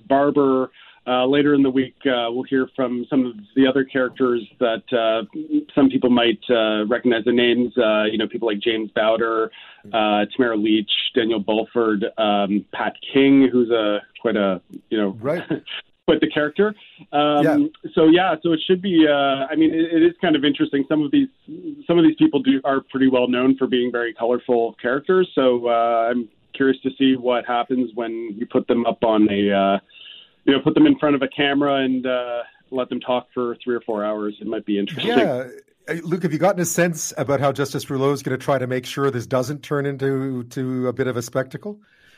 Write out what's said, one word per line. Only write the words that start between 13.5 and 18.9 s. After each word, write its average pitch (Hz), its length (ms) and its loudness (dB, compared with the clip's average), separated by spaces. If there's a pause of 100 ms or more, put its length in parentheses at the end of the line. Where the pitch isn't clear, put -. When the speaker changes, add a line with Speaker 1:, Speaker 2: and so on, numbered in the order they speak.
Speaker 1:
who's 123 180 2
a 107 300 0 (200)
quite 110 160 -2
a, 98 240 0 (300)
you 113 80 -2
know, 101 240 -2
Speaker 2:
Right. 151 260 -4
Speaker 1:
<laughs> - 600 -12
quite 165 140 2
the 151 80 0
character. 151 440 0 (380)
Um, 147 320 2
Speaker 2:
Yeah. 151 140 2 (360)
Speaker 1:
so 160 140 4
yeah, 175 340 6
so 170 120 0
it 156 120 0
should 185 160 2
be. 165 260 4